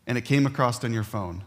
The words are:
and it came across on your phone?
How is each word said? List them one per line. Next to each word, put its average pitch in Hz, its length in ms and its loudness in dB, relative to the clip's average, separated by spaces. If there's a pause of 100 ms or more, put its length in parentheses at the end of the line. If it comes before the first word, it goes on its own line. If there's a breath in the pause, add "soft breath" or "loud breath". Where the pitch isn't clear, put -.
and 123 120 -2
it 113 80 -4
came 139 200 4
across 131 380 2
on 120 80 -2
your 110 120 0
phone? 95 440 -6